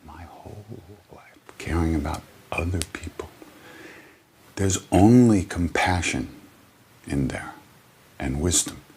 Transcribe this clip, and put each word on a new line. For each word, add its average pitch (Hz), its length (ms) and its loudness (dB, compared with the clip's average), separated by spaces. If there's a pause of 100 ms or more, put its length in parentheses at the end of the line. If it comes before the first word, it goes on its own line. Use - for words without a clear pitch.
My 78 180 -18
whole - 420 -18 (480)
life, - 240 -20 (200)
caring 82 380 0
about 78 260 -4 (300)
other 87 280 -2 (140)
people. - 360 -12 (1300)
There's 95 240 0 (120)
only 110 520 8
compassion 87 880 -2 (800)
in 69 220 -2
there - 240 -10 (640)
and 67 220 -4
wisdom. - 400 -2 (160)